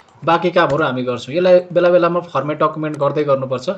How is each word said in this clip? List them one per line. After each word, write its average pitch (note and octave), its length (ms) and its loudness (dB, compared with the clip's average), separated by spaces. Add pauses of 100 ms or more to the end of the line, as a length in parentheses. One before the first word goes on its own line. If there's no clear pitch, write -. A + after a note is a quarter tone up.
(240)
बाँकी E3+ 280 0
कामहरू D#3+ 320 0
हामी B2+ 200 -2
गर्छौँ। B2+ 320 -6
यसलाई F3+ 240 6
बेला F3 300 0
बेलामा E3+ 300 2
फर्मेट D3+ 380 -4
डकुमेन्ट D#3 400 -2
गर्दै C#3+ 260 0
गर्नुपर्छ, C3 540 -2